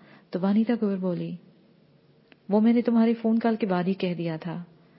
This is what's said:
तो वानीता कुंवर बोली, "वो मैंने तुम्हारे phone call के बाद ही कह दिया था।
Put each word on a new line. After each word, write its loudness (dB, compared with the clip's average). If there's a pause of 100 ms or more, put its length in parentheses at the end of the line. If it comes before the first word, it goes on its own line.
(320)
तो -4
वानीता 2
कुंवर -2
बोली, -6 (1120)
"वो 4
मैंने 4
तुम्हारे 4
phone 0
call 0
के -4
बाद 0
ही 0
कह -4
दिया -6
था। -10 (320)